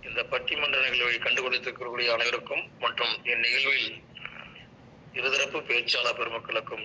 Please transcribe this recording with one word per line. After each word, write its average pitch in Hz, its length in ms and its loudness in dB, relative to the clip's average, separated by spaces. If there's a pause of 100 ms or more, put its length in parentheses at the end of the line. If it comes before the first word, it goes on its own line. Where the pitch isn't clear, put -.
இந்த 113 160 -2
பட்டிமன்ற 139 600 0
நிகழ்வை 123 400 2
கண்டுகொண்டிருக்கக்கூடிய 123 920 0
அனைவருக்கும் 120 460 0 (220)
மற்றும் 117 300 2 (180)
இந்நிகழ்வில் 120 580 2 (1300)
இருதரப்பு 135 420 0 (100)
பேச்சாளர் 120 500 2
பெருமக்களுக்கும் 113 640 -4